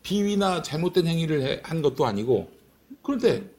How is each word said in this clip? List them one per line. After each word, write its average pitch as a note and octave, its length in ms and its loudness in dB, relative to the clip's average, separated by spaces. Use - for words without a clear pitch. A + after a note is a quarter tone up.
비위나 G3 600 0
잘못된 E3+ 440 0
행위를 E3 360 0
해-, C3+ 200 -2
한 D#3+ 200 -4
것도 C#3+ 240 2
아니고. G#2+ 440 0
그런데, G#3 400 0